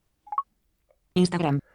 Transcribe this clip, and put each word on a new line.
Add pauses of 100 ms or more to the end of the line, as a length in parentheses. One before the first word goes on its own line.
(1160)
Instagram. (140)